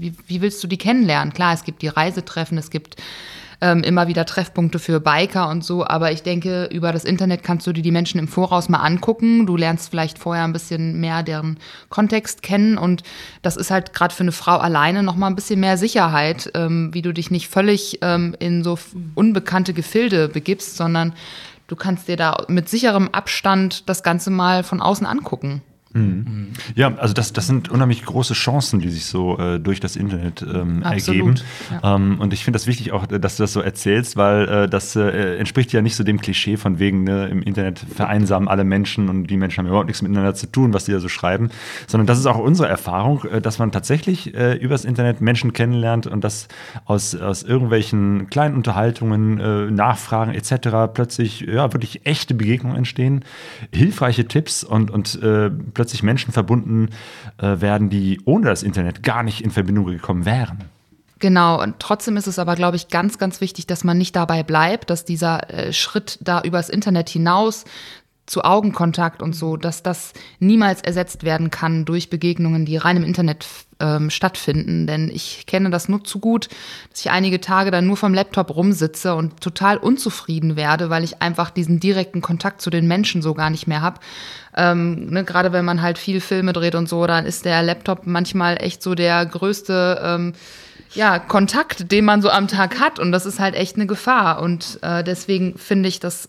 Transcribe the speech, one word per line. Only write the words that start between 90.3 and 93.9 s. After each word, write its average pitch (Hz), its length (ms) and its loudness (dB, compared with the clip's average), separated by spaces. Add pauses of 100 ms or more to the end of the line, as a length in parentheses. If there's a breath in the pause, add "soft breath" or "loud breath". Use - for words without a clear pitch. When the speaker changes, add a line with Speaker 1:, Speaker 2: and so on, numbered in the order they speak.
Speaker 1:
ja, 202 260 2
Kontakt, 202 760 0
den 208 100 4
man 208 180 6
so 202 80 4
am 196 200 2
Tag 196 320 0
hat. 302 180 0
Und 175 140 2
das 180 120 0
ist 196 140 -6
halt 190 160 0
echt 185 220 -4
eine 208 100 0
Gefahr. 202 540 0